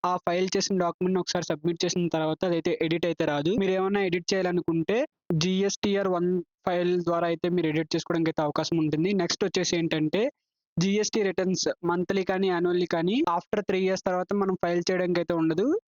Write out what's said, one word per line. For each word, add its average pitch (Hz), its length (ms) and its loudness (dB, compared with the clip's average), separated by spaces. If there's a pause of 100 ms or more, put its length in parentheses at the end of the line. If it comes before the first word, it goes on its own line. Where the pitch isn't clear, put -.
ఆ 180 140 0
ఫైల్ 180 340 0
చేసిన 196 260 0
డాక్యుమెంట్‌ని 180 440 0
ఒకసారి 175 260 -4
సబ్మిట్ 165 340 -2
చేసిన 175 300 0
తర్వాత 156 320 0
అదైతే 170 360 0
ఎడిట్ 165 260 0
అయితే 165 200 0
రాదు. 151 300 0
మీరు 190 160 2
ఏమన్నా 190 320 0
ఎడిట్ 175 240 -2
చేయాలనుకుంటే 180 720 0 (400)
జీఎస్టీఆర్ 196 720 0
వన్ 175 180 0 (360)
ఫైల్ 180 280 0 (100)
ద్వారా 170 260 0
అయితే 170 200 -2
మీరు 175 200 0
ఎడిట్ 156 240 -2
చేసుకోవడానికి 165 400 -2
అయితే 156 120 0
అవకాశం 156 340 -2
ఉంటుంది. 156 360 2
నెక్స్ట్ 180 300 0
వచ్చేసి 180 320 0
ఏంటంటే 165 460 0 (540)
జీఎస్టీ 202 460 0
రిటర్న్స్ 185 420 0 (180)
మంత్లీ 180 420 0
కానీ 190 240 0
యాన్యువల్లీ 175 380 2
కానీ 175 280 0 (120)
after 175 340 -2
three 190 200 -2
years 185 220 0
తర్వాత 180 320 -2
మనం 190 220 0
ఫైల్ 175 260 0
చేయడానికి 180 380 0
అయితే 170 140 -2
ఉండదు. 160 300 0 (240)